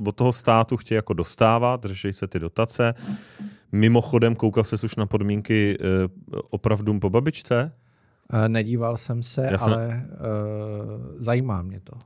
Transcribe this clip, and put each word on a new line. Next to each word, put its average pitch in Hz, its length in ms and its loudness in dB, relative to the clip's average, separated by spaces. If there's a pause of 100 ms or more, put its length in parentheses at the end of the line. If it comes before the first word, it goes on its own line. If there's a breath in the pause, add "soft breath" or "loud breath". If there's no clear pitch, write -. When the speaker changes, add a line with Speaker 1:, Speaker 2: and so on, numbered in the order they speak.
Speaker 1:
od 104 80 2
toho 123 180 4
státu, 113 440 4
chtějí - 180 -2
jako 107 180 0
dostávat, 117 680 2
drží 98 320 -6
se 98 140 -6
ty 92 120 -6
dotace.“ 117 540 0 (800 loud breath)
Mimochodem, 117 640 4
koukal 113 280 2
ses 107 200 -4
už 113 120 -6
na 110 100 -2
podmínky, 104 720 0
eh, - 40 -6 (680)
opravdům 104 500 0
po 98 100 0
babičce? 127 640 0 (600)
Speaker 2:
Eh, 110 160 2
nedíval 113 480 0
jsem 117 260 -6
se, 131 280 -4
Speaker 1:
Já 95 60 2
jsem 113 160 2
Speaker 2:
ale, 117 320 -4
eh, - 100 -14 (1000)
zajímá 120 440 0
mě 95 180 -10
to. - 140 -20 (120)